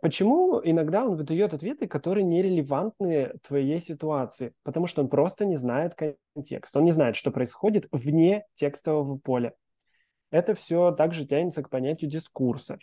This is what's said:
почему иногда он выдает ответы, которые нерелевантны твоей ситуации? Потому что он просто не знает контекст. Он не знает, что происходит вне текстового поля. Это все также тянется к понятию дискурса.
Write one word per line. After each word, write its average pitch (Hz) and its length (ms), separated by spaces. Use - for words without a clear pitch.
почему 269 640
иногда 165 420
он 196 120
выдает 160 360
ответы, 196 340
которые 185 380
нерелевантны 170 1080
твоей 143 340
ситуации? 143 720
Потому 160 240
что 160 160
он 131 60
просто 170 360
не 180 120
знает 131 380
контекст. - 800
Он 151 80
не 170 60
знает, 139 240
что - 160
происходит 185 600
вне 165 540
текстового 143 640
поля. 123 360
Это 175 240
все 175 360
также 160 340
тянется 160 380
к - 60
понятию 139 420
дискурса. 139 720